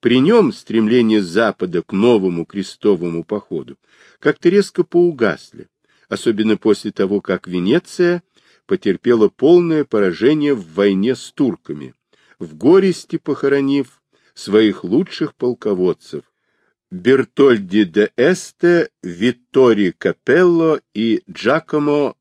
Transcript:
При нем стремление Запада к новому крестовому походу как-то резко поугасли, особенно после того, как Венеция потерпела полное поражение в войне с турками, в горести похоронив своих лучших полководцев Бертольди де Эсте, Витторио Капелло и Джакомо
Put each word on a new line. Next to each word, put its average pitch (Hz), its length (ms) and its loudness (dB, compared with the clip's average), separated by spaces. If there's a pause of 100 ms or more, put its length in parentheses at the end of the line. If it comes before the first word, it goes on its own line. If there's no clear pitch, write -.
При 120 200 2
нем 180 320 2
стремление 110 680 0
Запада 90 600 -2
к - 100 -14
новому 95 540 0
крестовому 90 760 -4
походу 90 540 -10 (420)
как-то - 300 0
резко 196 340 0
поугасли, 135 840 -2 (400)
особенно 107 480 -2
после 104 340 -2
того, 98 300 -4
как - 260 -8
Венеция 165 760 -2 (420)
потерпела 117 640 0
полное 160 560 2
поражение 123 680 0
в 87 180 -10
войне 101 420 0
с - 180 -14
турками, 78 640 -6 (440)
в 78 180 -16
горести 170 640 0
похоронив 139 840 -2 (320)
своих 104 520 0
лучших 143 500 -4
полководцев 92 920 -4 (680)
Бертольди 107 920 2
де 104 320 0
Эсте, 175 720 0 (140)
Витторио 104 960 0
Капелло 160 840 0 (140)
и 110 360 -2
Джакомо 147 920 -2